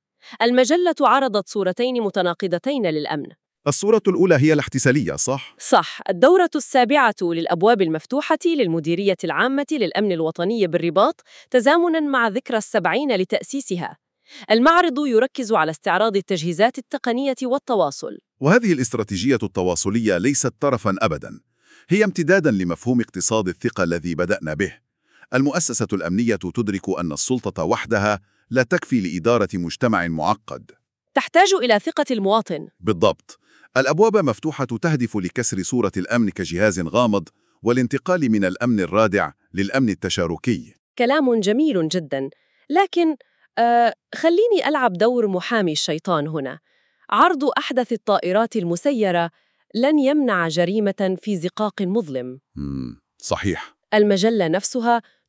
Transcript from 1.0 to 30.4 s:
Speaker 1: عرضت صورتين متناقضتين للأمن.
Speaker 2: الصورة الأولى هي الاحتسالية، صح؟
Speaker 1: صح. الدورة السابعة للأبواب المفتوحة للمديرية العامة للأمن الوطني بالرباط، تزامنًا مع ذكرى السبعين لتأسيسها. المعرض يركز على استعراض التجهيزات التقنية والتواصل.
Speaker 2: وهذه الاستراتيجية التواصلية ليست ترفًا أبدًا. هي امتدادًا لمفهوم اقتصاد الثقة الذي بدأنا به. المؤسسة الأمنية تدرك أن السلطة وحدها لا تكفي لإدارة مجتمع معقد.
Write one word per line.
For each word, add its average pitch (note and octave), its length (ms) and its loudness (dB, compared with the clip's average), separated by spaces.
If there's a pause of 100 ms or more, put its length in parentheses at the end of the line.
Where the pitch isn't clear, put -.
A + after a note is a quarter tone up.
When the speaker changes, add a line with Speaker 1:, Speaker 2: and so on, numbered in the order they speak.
Speaker 1:
عرضت A#3+ 480 2
صورتين A#3 540 -2
متناقضتين F#3+ 840 -2
للأمن. D3+ 400 -4 (400)
Speaker 2:
الصورة G3+ 420 2
الأولى F3+ 260 4
هي D3+ 180 4
الاحتسالية، C3 640 0
صح؟ - 420 -6
Speaker 1:
صح. - 420 2 (100)
الدورة D#4+ 460 6
السابعة B3+ 680 2
للأبواب F3 600 2
المفتوحة B3 640 -2
للمديرية F3+ 800 0
العامة B3 480 0
للأمن G#3 400 0
الوطني F3 540 -2
بالرباط، E3+ 540 0 (300)
تزامنًا D#4+ 500 4
مع C4+ 280 0
ذكرى A#3 280 -4
السبعين G#3+ 600 -2
لتأسيسها. F#3 800 -4 (540)
المعرض D4 560 4
يركز A#3 460 0
على D#3+ 180 2
استعراض G3 460 0
التجهيزات F3+ 640 0
التقنية C4 640 -4
والتواصل. A3 760 -2 (220)
Speaker 2:
وهذه G3 320 4
الاستراتيجية A#2 680 -2
التواصلية F#2+ 760 0
ليست C3 420 -2
ترفًا A#2+ 400 -2
أبدًا. E2 400 -6 (480)
هي G#3 160 4
امتدادًا F3 460 2
لمفهوم G2 500 0
اقتصاد G#2 480 -2
الثقة G2 340 -4
الذي E2+ 320 -2
بدأنا E2+ 400 -2
به. E2+ 180 -4 (600)
المؤسسة C3+ 580 0
الأمنية G2 440 0
تدرك F#2+ 600 -4
أن E2 140 -4
السلطة G2 520 -4
وحدها G#2 560 0 (300)
لا B2+ 120 2
تكفي B2+ 380 0
لإدارة F#2 540 0
مجتمع F2 540 -2
معقد. D#2+ 600 -6 (440)